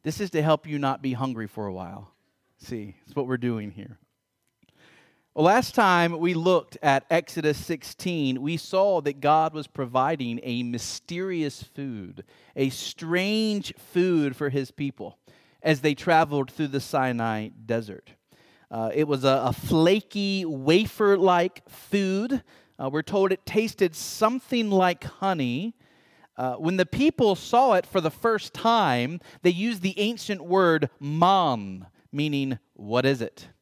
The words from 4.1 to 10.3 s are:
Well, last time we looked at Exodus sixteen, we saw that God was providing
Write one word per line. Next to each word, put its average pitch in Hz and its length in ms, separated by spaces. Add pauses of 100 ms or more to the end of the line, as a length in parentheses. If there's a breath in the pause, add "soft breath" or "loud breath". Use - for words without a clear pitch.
Well, 156 120
last 220 320
time 175 420
we 175 160
looked 170 480
at 139 260
Exodus 160 480
sixteen, 143 880
we 160 140
saw 190 460
that 139 180
God 156 340
was 151 140
providing 131 760